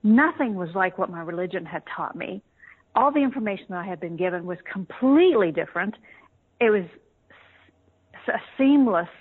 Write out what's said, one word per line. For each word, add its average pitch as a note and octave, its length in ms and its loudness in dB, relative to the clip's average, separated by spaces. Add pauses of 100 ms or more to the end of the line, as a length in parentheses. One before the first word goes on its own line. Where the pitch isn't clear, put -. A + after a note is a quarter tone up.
Nothing B3 520 2
was F3 200 -6
like F#3 220 -2
what F#3+ 120 -4
my E3+ 120 -12
religion E3+ 440 -6
had D#3 180 -10 (120)
taught - 200 -8
me. F#3+ 260 -10 (540)
All B3+ 160 4
the D4 100 2
information A3 480 -2
that F3+ 100 -8
I F3 60 -8
had F3+ 140 -8
been E3+ 180 -8
given F3+ 280 -4
was F3 120 -8 (140)
completely B3+ 800 2
different. F3 440 -6 (640)
It A#3 100 4
was G#3 140 2 (1300)
s-, - 220 -6
a A3 40 -4 (180)
seamless C4 520 4 (120)